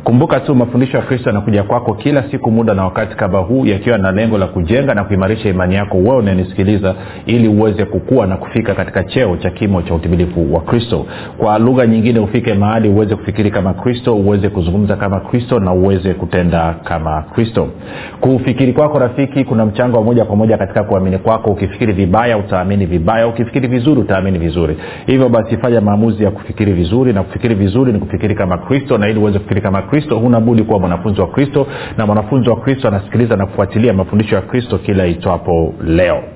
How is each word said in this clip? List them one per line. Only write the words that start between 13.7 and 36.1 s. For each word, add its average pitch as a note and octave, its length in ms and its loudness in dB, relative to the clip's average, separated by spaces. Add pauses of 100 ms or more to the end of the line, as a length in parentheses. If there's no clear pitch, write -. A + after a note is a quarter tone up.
Kristo, A#2+ 420 -2
uweze G2+ 320 2
kuzungumza G2 480 0
kama G2 240 -2
Kristo A#2+ 400 -2
na F#2 120 0
uweze F#2 420 2
kutenda E2+ 600 0 (100)
kama D#2 380 -4 (120)
Kristo. A2+ 340 0 (520)
Kufikiri B2+ 520 0
kwako D3 260 2
rafiki, C3 460 0
kuna A2 220 0
mchango A#2 300 0
wa A2 80 4
moja A#2+ 200 4
kwa G#2 120 -2
moja G#2+ 220 2
katika G2+ 260 -2
kuamini F#2+ 340 0
kwako. A2 320 0
Ukifikiri G2+ 420 -2
vibaya, G#2 460 2
utaamini G2 480 -2
vibaya. F#2 420 0
Ukifikiri A#2+ 400 -2
vizuri, B2+ 320 2
utaamini F#2+ 380 0
vizuri. D#2+ 380 -2 (300)
Hivyo C3 220 4
basi, A2+ 280 0
fanya A#2 240 2
maamuzi G#2 440 2
ya F#2+ 60 2 (180)
kufikiri G2+ 240 0
vizuri, G#2+ 400 2
na G2 100 0
kufikiri - 320 -2
vizuri G2+ 380 2
ni G2+ 60 0
kufikiri F#2+ 360 -2
kama F2+ 240 -2
Kristo, C3 400 -2
na G#2 100 2
ili A2 100 0
uweze G#2 200 2
kufikiri - 220 -2
kama F#2+ 220 -2
Kristo, C3+ 360 -2
huna A#2 220 4
budi A2+ 220 2
kuwa G#2+ 160 2
mwanafunzi F#2 420 -2
wa F2+ 60 2
Kristo, C#3 400 0 (300)
na A2 100 0
mwanafunzi G#2+ 440 2
wa A2 60 4
Kristo C3+ 320 -2
anasikiliza A2 480 0
na F#2+ 100 0
kufuatilia G2+ 460 0
mafundisho G#2 420 0
ya F#2+ 80 0
Kristo A#2 360 -4
kila F#2+ 280 0
itwapo F2 680 0 (100)
leo. E2 380 2 (140)